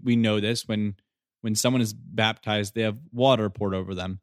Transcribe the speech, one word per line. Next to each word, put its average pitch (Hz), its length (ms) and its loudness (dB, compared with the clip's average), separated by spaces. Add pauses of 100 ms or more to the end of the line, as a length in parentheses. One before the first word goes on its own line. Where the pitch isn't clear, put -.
we 123 100 2
know 110 240 4
this 110 300 -2
when, 104 260 -2 (460)
when 110 160 -4
someone 123 260 2
is 107 100 -2
baptized, 110 840 -2
they 113 80 -2
have 110 160 -2 (120)
water 120 400 4
poured 98 240 -4
over 92 180 -4
them. 92 300 -8